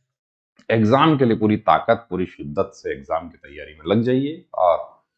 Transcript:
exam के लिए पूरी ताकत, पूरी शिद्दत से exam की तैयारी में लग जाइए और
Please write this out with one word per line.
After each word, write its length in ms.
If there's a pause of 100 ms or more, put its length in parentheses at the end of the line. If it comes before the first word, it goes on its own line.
(680)
exam 500
के 60
लिए 120
पूरी 220
ताकत, 520
पूरी 160
शिद्दत 480
से 180
exam 360
की 100
तैयारी 360
में 200
लग 100
जाइए 400 (100)
और 220 (420)